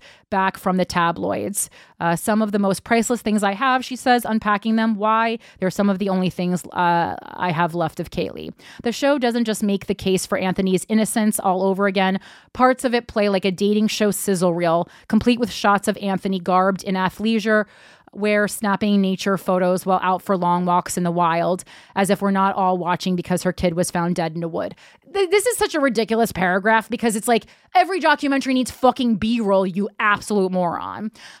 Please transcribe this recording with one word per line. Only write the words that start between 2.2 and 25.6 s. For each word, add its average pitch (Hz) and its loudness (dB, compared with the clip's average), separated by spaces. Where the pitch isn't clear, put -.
of 214 -2
the 208 0
most 196 0
priceless 233 0
things 214 0
I 196 0
have," 254 0
she 254 -8
says, 240 2
unpacking 214 0
them. 226 2
"Why? 226 0
They're 185 0
some 202 2
of 190 0
the 196 -2
only 185 0
things, 180 -2
uh, 170 2
I - -6
have 160 0
left 170 -4
of 165 -8
Kaylee." 78 -8
The 240 -2
show 285 0
doesn't 240 0
just 214 -2
make 196 0
the 202 -2
case 190 0
for 196 -2
Anthony's 185 0
innocence 214 0
all 185 0
over 196 0
again. 190 0
Parts 254 2
of 240 0
it 240 -2
play 208 0
like 190 0
a 196 2
dating 208 2
show 208 2
sizzle 185 0
reel, 170 0
complete 233 0
with 220 -2
shots 202 0
of 208 -2
Anthony 190 -2
garbed 185 2
in 196 -2
athleisure, 214 0
wear, 208 0
snapping 202 0
nature 190 0
photos 185 0
while 185 2
out 185 0
for 196 0
long 175 0
walks 175 0
in 180 -2
the 170 0
wild, 170 0
as 196 0
if 196 2
we're 202 0
not 196 2
all 185 2
watching 180 -2
because 175 -2
her 185 0
kid 180 0
was 165 -2
found 175 -2
dead 160 -4
in 170 -6
a 165 -6
wood. - -6
Th-, 392 0
this 392 2
is 480 0
such 415 -2